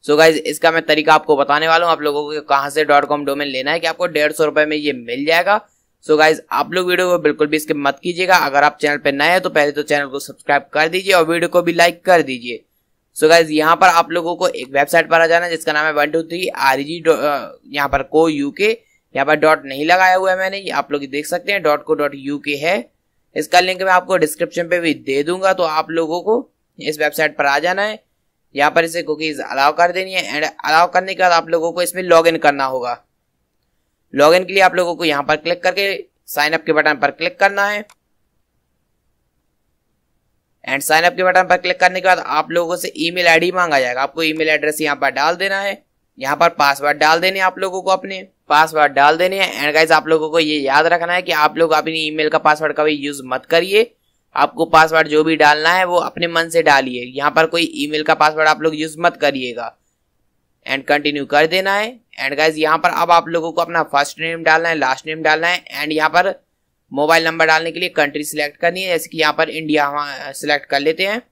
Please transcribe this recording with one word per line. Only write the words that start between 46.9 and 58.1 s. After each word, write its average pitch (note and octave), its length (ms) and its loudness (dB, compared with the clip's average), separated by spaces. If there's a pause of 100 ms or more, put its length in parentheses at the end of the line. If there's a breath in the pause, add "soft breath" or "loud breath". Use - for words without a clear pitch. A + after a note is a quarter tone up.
डाल D#3 220 2
देने F#3+ 200 -2
हैं F#3+ 60 0
आप F#3 140 -2
लोगों F#3 220 -6
को, F#3+ 100 -2
अपने F#3+ 360 -6 (220)
पासवर्ड D3+ 440 2
डाल C#3+ 240 4
देने F3+ 220 0
हैं। F3+ 160 -2
And D3 180 -2
गाइस, D#3+ 180 4
आप D#3 160 4
लोगों D#3 220 0
को E3 100 2
ये D3+ 200 0
याद C#3 260 2
रखना E3+ 280 0
है F3+ 80 0
कि F3 120 -6
आप D3+ 240 2
लोग E3 160 2
अपनी D#3+ 260 -2
ईमेल D#3 300 -2
का D#3 100 0
पासवर्ड D3+ 360 0
कभी D3+ 180 0
यूज़ C#3+ 320 -8
मत B2+ 200 -8
करिए, F#3+ 460 0 (440)
आपको D3 320 0
पासवर्ड D#3+ 400 4
जो D3+ 160 2
भी D#3+ 120 0
डालना D3+ 340 4
है F#3 160 2
वो F3 140 0
अपने E3+ 280 -6
मन E3 220 -2
से E3 140 0
डालिए, C3 440 2
यहाँ C#3 240 -2
पर D#3+ 140 2
कोई E3 320 -4
ईमेल D3+ 260 -4
का D#3 120 0